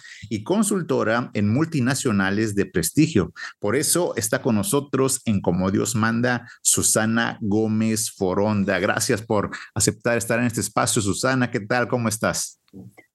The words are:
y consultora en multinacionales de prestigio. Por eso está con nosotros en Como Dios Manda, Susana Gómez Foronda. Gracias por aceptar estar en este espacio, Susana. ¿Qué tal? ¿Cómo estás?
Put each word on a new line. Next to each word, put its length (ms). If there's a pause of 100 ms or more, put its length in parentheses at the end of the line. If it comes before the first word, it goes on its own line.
(280)
y 140
consultora 880
en 180
multinacionales 1040
de 120
prestigio. 640 (260)
Por 160
eso 420
está 260
con 140
nosotros 680
en 160
Como 300
Dios 260
Manda, 500 (140)
Susana 800
Gómez 720
Foronda. 680
Gracias 420
por 280 (240)
aceptar 440
estar 220
en 40
este 160
espacio, 400
Susana. 500
¿Qué 100
tal? 280
¿Cómo 220
estás? 480 (560)